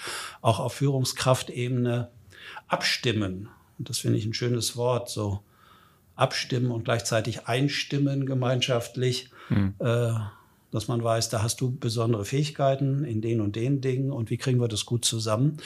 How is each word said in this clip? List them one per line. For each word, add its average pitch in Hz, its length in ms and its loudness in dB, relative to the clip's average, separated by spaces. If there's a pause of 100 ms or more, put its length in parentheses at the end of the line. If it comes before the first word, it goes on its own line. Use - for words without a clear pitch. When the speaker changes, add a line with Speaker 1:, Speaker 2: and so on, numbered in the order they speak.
(400)
Speaker 1:
auch 117 200 4
auf - 140 -2
Führungskraftebene 127 1400 0 (580)
abstimmen? 104 800 0 (320)
Und 123 80 -8
das 120 100 -4
finde 117 200 2
ich 107 60 -2
ein 113 100 -4
schönes 120 420 -2
Wort, 120 340 0
so 104 320 -4 (800)
abstimmen 127 500 2
und 117 140 -4
gleichzeitig 113 640 0
einstimmen 139 800 0
gemeinschaftlich, 127 1040 0 (180)
Speaker 2:
Hm. 101 300 2
Speaker 1:
äh, 120 340 2 (580)
dass 113 160 -2
man 120 160 0
weiß, 117 280 2
da 110 120 0
hast 117 180 -2
du 127 140 0
besondere 117 500 0
Fähigkeiten 139 800 0
in 110 160 -2
den 117 200 0
und 104 160 0
den 127 240 0
Dingen 135 320 0
und 117 180 -4
wie 120 60 0
kriegen 127 240 2
wir 120 80 4
das 107 180 -2
gut 120 180 0
zusammen 113 600 2